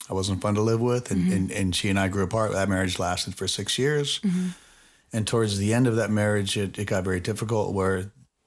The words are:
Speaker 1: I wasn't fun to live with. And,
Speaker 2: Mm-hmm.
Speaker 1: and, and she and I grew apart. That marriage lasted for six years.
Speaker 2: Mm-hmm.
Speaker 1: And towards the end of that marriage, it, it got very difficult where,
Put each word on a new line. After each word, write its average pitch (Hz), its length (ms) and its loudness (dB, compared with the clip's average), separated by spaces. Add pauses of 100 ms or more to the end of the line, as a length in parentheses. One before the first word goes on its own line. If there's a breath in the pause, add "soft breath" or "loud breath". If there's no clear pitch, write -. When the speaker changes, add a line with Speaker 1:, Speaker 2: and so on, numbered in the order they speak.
Speaker 1:
I - 60 -6
wasn't 95 280 -2
fun 107 120 2
to 104 60 2
live 113 200 2
with. 123 300 0
And, 95 140 2
Speaker 2:
Mm-hmm. 185 80 4
Speaker 1:
and, 95 200 0
and 95 240 0
she - 140 -2
and 98 80 2
I 95 100 2
grew 98 160 0
apart. 107 280 0
That 95 160 0
marriage 92 300 0
lasted 90 360 -2
for 95 140 -6
six - 300 -2
years. 143 420 0
Speaker 2:
Mm-hmm. 185 280 0 (640 loud breath)
Speaker 1:
And 110 140 0
towards 107 320 2
the 101 140 2
end 123 140 4
of 113 100 2
that 107 140 2
marriage, 104 460 2
it, 98 220 -4
it 104 80 -4
got 95 180 0
very 92 160 0
difficult 104 520 -2
where, 95 380 0 (360)